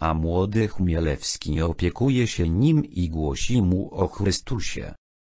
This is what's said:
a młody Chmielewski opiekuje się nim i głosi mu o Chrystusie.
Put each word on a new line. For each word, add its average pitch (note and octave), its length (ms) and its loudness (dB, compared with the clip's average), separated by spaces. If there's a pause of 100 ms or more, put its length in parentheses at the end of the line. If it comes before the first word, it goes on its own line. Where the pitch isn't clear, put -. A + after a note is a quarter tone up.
a D#2+ 140 0
młody F#2 540 0
Chmielewski D#2+ 920 -2
opiekuje A#2 640 0
się F2 220 -2
nim C#3+ 360 4
i F2 240 -2
głosi D#2 540 0
mu F#2 320 0
o F#2 140 0
Chrystusie. - 840 -4 (320)